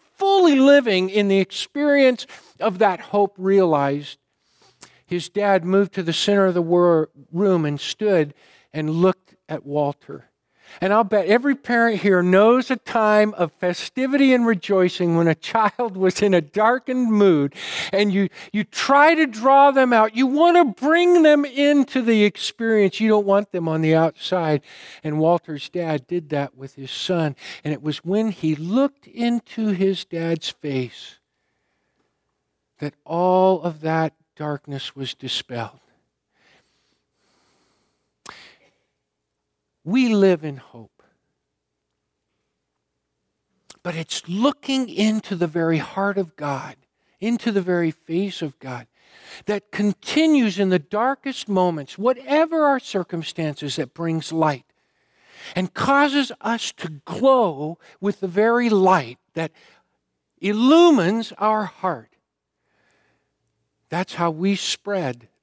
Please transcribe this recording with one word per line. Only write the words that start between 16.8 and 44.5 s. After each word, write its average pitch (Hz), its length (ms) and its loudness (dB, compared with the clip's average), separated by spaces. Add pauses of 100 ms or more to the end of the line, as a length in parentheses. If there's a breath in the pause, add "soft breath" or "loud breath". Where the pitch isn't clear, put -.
mood 180 420 2 (400 loud breath)
and 202 180 0
you, 196 180 0 (220 loud breath)
you 208 120 -4
try 285 500 4
to 311 140 2
draw 269 420 4
them 262 240 2
out. 220 220 2
You 254 100 0
want 320 320 4
to 269 260 2
bring 349 380 4
them 294 240 4
into 277 560 0
the 220 220 2
experience. 208 760 0
You 220 100 0
don't 208 180 2
want 202 240 0
them 170 160 -4
on 160 140 -2
the 160 120 2
outside. 160 680 0 (400 loud breath)
And 156 160 -4
Walter's 160 500 -2
dad 160 380 -6
did 165 220 -8
that 143 280 -6
with 135 160 -18
his 135 180 -16
son. 165 440 -4 (280 loud breath)
And 151 80 -6
it 139 120 -8
was 151 160 -6
when 214 320 -2
he 156 240 -4
looked 214 500 -4
into 233 640 -4
his 190 360 -2
dad's 165 460 -6
face - 680 -10 (1600)
that 147 160 -10 (100)
all 185 560 2
of 156 200 -8
that 160 320 -2 (220)
darkness 147 600 -10
was 135 180 -10
dispelled. - 680 -10 (4000 loud breath)
We 233 300 0
live 190 300 4
in 143 140 -10
hope. - 460 -20 (2750)
But 170 120 -8
it's - 320 -10
looking 254 640 -2